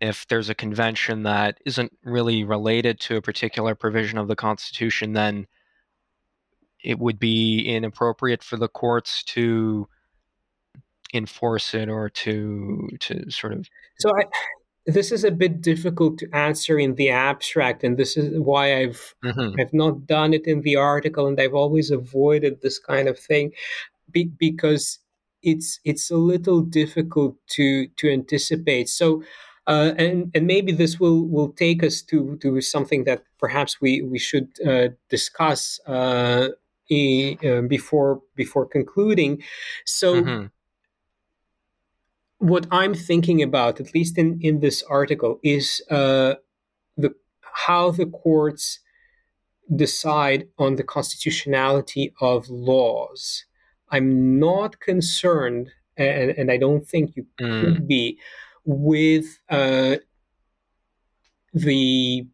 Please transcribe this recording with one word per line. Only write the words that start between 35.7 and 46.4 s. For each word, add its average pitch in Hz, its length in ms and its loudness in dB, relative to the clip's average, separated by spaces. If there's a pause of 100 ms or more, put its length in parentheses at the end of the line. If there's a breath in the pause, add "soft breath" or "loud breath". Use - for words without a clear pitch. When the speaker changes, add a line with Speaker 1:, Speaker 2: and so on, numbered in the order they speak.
Speaker 2:
uh, 127 640 0 (420)
i-, 139 540 2
uh, 123 160 2
before, 139 600 0 (140)
before - 320 -2
concluding. 151 800 0 (400 loud breath)
So - 300 0
Speaker 1:
Mm-hmm. 120 320 0 (1900)
Speaker 2:
what 175 340 2
I'm 190 200 2
thinking 170 480 2
about, 131 380 2
at - 160 -12
least 170 240 0
in, 165 240 2
in 156 160 2
this 143 240 0
article, 139 640 0
is, 143 440 0
uh, 135 460 2 (600)